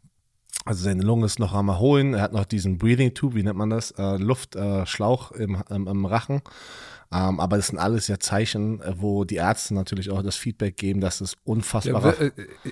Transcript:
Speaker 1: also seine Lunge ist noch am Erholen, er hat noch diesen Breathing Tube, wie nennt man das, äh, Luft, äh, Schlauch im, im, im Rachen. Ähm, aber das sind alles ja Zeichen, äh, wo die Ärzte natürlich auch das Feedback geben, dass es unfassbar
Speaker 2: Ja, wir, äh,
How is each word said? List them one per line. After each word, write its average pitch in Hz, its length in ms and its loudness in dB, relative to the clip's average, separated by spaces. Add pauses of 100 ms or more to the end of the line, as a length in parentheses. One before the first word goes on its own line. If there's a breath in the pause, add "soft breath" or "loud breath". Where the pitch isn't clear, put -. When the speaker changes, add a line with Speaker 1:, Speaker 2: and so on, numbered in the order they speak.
(640)
Speaker 1:
also 90 200 -2
seine 95 200 2
Lunge 113 240 4
ist - 100 -2
noch 95 160 0
am 101 140 2
Erholen, 135 480 4
er 101 80 2
hat 104 100 -2
noch 101 120 0
diesen 95 340 0
Breathing 120 340 4
Tube, 131 220 -2
wie 107 80 2
nennt 98 140 0
man 107 120 0
das, 113 220 -2
äh, 98 260 -2
Luft, 110 380 -2
äh, 98 320 -2
Schlauch 117 440 0
im, 101 380 -4
im, 98 160 -2
im 98 200 0
Rachen. 117 360 0 (680 loud breath)
Ähm, 92 280 2
aber 92 180 2
das 98 100 0
sind - 100 -6
alles 101 300 0
ja 101 120 -2
Zeichen, 107 600 0
äh, 92 160 -4
wo 101 280 0
die 95 100 -4
Ärzte 95 400 0
natürlich 98 340 -2
auch 95 140 -2
das 95 120 -2
Feedback 104 420 -2
geben, 98 240 0
dass 92 200 0
es 95 220 -8
unfassbar 110 600 0
Speaker 2:
Ja, 151 160 4
wir, 143 160 0
äh, 104 120 -12 (240)